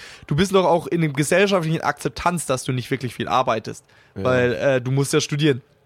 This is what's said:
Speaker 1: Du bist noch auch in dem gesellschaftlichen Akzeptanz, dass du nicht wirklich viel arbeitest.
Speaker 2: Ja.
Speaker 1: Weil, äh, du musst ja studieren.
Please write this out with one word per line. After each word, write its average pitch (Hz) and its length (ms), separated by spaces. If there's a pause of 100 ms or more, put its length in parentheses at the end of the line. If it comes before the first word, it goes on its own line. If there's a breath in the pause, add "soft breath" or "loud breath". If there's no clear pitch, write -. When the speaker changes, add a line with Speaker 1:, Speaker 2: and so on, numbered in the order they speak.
(260 loud breath)
Speaker 1:
Du 156 100
bist 190 160
noch 190 120
auch 160 220
in 170 140
dem 156 120
gesellschaftlichen 165 680
Akzeptanz, 160 640
dass 131 180
du 135 80
nicht 127 180
wirklich 127 240
viel - 140
arbeitest. 113 560 (320 soft breath)
Speaker 2:
Ja. 98 80
Speaker 1:
Weil, 123 300
äh, 131 260
du 123 100
musst 135 220
ja 156 80
studieren. 143 420 (240)